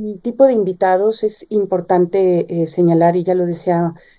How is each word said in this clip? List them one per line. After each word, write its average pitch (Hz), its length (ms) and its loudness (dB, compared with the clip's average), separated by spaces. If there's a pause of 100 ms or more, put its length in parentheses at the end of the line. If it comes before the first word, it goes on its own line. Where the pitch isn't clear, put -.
(220)
tipo 240 240 2
de 262 80 4
invitados 196 720 0
es 208 240 -8
importante, 180 1120 0
eh, 160 60 -2
señalar, 170 500 2
y 175 80 -2
ya 185 100 0
lo 180 100 0
decía 170 480 -2 (260)